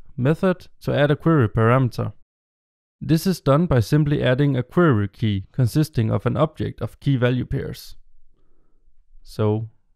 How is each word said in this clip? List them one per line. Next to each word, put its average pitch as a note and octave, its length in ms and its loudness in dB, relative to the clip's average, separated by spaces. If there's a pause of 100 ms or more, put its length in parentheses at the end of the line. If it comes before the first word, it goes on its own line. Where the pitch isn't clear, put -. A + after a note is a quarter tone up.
(180)
method D#3+ 480 0 (160)
to B2+ 140 -4
add C#3 160 2
a C#3+ 40 0
query D3+ 320 2
parameter. A#2 640 0 (880)
This D#3+ 260 0
is F3+ 140 -2
done D#3 240 2
by D#3+ 160 2
simply D3 420 0
adding C3 320 2
a - 80 -2
query A#2+ 460 2
key G2+ 420 -4
consisting B2 580 0
of A2 160 -2
an A#2 120 -2
object - 440 -4
of - 200 -10
key C#3 160 0
value B2 280 0
pairs. - 520 -10 (1200)
So A2 480 -4 (260)